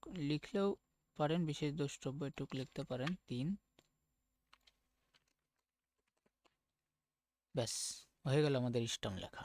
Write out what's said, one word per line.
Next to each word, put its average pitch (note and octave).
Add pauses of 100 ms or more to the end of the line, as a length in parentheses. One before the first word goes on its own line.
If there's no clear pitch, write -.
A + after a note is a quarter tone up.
(180)
লিখলেও D3+ (500)
পারেন, D#3
বিশেষ D3+
দ্রষ্টব্য C#3+
এটুক C#3
লিখতে C3
পারেন, B2+ (160)
তিন। B2+ (4000)
ব্যাস, A#2 (520)
হয়ে C#3+
গেল C#3+
আমাদের B2
স্ট্যাম্প G#2
লেখা। -